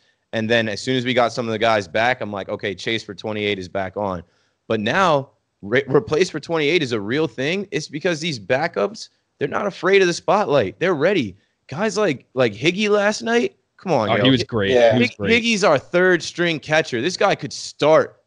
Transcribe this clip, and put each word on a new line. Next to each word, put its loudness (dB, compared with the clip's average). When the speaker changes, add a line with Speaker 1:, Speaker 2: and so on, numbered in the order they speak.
Speaker 1:
And -2
then 2
as -6
soon -2
as -2
we -2
got 2
some -6
of -4
the -4
guys 2
back, 0
I'm -8
like, -8
"Okay, -6
Chase -6
for -14
twenty-eight -4
is -10
back -6
on." -4
But -2
now, 0
re-, 0
Replace 2
for -8
twenty-eight 0
is -4
a 0
real -2
thing. -4
It's -6
because -4
these -6
backups, -2
they're -2
not -4
afraid 2
of 4
the 0
spotlight. 0
They're 0
ready. 0
Guys -4
like, -2
like 2
Higgy 0
last 2
night, -2
come -4
on, 2
Speaker 2:
Oh, 2
Speaker 1:
yo. 2
Speaker 2:
he 4
was 4
Speaker 1:
Hi-, -6
Speaker 2:
great. -2
Speaker 3:
Yeah. 6
Speaker 2:
He 4
was 4
Speaker 1:
Hig-, -20
Speaker 2:
great. 2
Speaker 1:
Higgy's 0
our 4
third 2
string -4
catcher. 0
This -4
guy 2
could -8
start 2